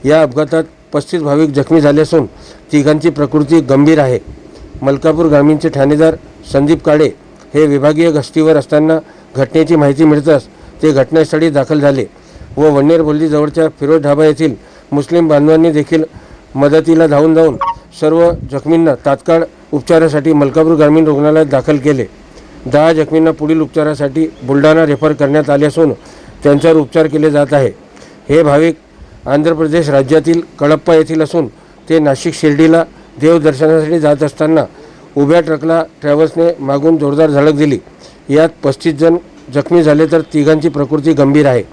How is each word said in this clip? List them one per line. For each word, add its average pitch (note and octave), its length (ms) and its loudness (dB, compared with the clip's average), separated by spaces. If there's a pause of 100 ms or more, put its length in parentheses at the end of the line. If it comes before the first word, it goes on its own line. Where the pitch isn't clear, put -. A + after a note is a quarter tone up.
या D#3 160 2
अपघातात D3+ 420 -2 (300)
पस्तीस D3+ 280 -6
भाविक D3 280 0
जखमी C#3+ 320 0
झाले D3 200 2
असून D3+ 240 0 (460)
तिघांची D3+ 380 0
प्रकृती D3 500 0
गंभीर C#3+ 400 2
आहे. B2+ 200 0 (640)
मलकापूर D3+ 440 0
ग्रामीणचे D3 440 2
ठाणेदार D3 460 0 (380)
संदीप D3 300 0
काळे D3+ 240 2 (460)
हे D3+ 140 2
विभागीय D3+ 440 0
गस्तीवर D#3 460 0
असताना D#3 420 0 (360)
घटनेची D#3+ 400 0
माहिती C#3+ 300 2
मिळताच D3 420 0 (340)
ते D#3 100 2
घटनास्थळी D#3 580 0
दाखल C#3+ 300 -2
झाले C#3 260 0 (520)
व C#3 40 -2
वन्नेर D3+ 400 2
बोल्ली D3+ 260 -2
जवळच्या D3+ 420 -2
फिरोज D#3 320 -2
ढाबा C#3+ 240 0
येथील D3 300 0 (360)
मुस्लिम D#3+ 360 0
बांधवांनी D#3 440 2
देखील D#3 320 -2 (520)
मदतीला D#3+ 520 2
धावून D3+ 280 2
जाऊन D#3 220 2 (420)
सर्व E3 320 2 (200)
जखमींना D3+ 440 0 (100)
तात्काळ E3 380 -2 (280)
उपचारासाठी D#3 640 0
मलकापूर D#3 420 0
ग्रामीण D#3 300 2
रुग्णालयात D3+ 400 0
दाखल C#3 320 -2
केले. C3 280 -2 (600)
दहा D3 280 2
जखमींना D#3+ 380 0
पुढील D#3 300 -4
उपचारासाठी D3+ 680 -4 (160)
बुलढाणा D3+ 420 2
रेफर D3 280 -2
करण्यात C#3+ 360 -2
आले C#3+ 160 0
असून D3 280 0 (500)
त्यांच्यावर D#3 340 2
उपचार D#3 300 0
केले D3+ 240 -2
जात C#3+ 220 0
आहे. C3 160 0 (600)
हे D#3 140 2
भाविक D3+ 320 2 (500)
आंध्र D3+ 280 0
प्रदेश D#3 360 -2
राज्यातील D3+ 520 0 (180)
कडप्पा D3+ 360 0
येथील D#3+ 260 0
असून D3+ 260 -4 (420)
ते D#3+ 100 2
नाशिक D3 340 -2
शिर्डीला D#3+ 500 2 (360)
देवदर्शनासाठी D#3 800 0
जात D3 240 0
असताना D#3 380 -2 (560)
उभ्या D3+ 240 2
ट्रकला D#3+ 420 -4 (180)
ट्रॅव्हल्सने D#3+ 580 0
मागून C#3+ 380 0
जोरदार D3 320 0
धडक D3 240 2
दिली. C#3+ 260 -2 (500)
यात D#3 200 2 (140)
पस्तीस D3+ 320 -4
जण E3 220 0 (360)
जखमी D#3+ 300 0
झाले, D#3 220 2
तर D#3+ 160 0
तिघांची D#3 480 -2
प्रकृती C#3+ 440 -2
गंभीर C#3 320 2
आहे. B2 280 0